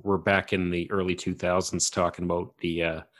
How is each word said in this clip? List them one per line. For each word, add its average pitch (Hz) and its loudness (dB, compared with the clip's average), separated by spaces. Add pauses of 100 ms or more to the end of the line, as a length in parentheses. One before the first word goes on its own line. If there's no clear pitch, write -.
we're 98 2
back 95 2
in 92 2
the 87 -2
early 92 0
two 92 -4
thousands 90 0
talking 87 0
about 87 -2
the, 85 0
uh, 82 -2 (180)